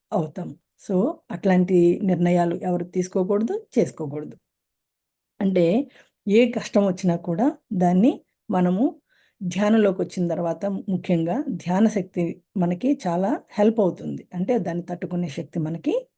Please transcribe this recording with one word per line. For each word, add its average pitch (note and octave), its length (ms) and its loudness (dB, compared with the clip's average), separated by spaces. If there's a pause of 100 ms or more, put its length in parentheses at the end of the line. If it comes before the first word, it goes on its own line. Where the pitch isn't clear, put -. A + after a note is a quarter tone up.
(120)
అవుతాం. D#3+ 440 -6 (340)
So G3+ 220 0 (180)
అట్లాంటి F3+ 720 4
నిర్ణయాలు F3 600 2
ఎవరు F3 220 -2
తీసుకోకూడదు, G3+ 800 -2 (120)
చేసుకోకూడదు. D3+ 580 -4 (1040)
అంటే F#3+ 480 2 (400)
ఏ A#3 220 6
కష్టం G3+ 360 0
వచ్చినా F3+ 300 0
కూడా F3+ 360 0 (200)
దాన్ని F#3 480 4 (300)
మనము F#3 440 2 (480)
ధ్యానంలోకి G3 580 2
వచ్చిన F3 280 -2
తర్వాత, E3+ 380 -4
ముఖ్యంగా F#3 800 -2
ధ్యాన F#3+ 400 0
శక్తి F3+ 520 -4 (160)
మనకి F3+ 500 0
చాలా F#3 340 -2 (100)
హెల్ప్ A3 300 2
అవుతుంది. D#3+ 540 -2
అంటే F#3+ 240 0
దాన్ని F3 320 -6
తట్టుకునే F3 380 -6
శక్తి D#3 300 -8
మనకి E3+ 600 -4